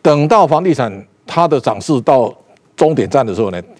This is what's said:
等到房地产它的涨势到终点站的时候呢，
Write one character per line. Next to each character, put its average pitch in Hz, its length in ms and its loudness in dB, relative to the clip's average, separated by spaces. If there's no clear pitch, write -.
等 147 280 2
到 156 180 4
房 160 160 0
地 185 100 0
产 107 320 -6
它 170 180 0
的 151 140 0
涨 110 220 -4
势 139 180 -2
到 123 340 0
终 156 180 2
点 123 140 -2
站 135 160 0
的 101 100 -6
时 104 60 -2
候 101 100 -2
呢， 90 100 -8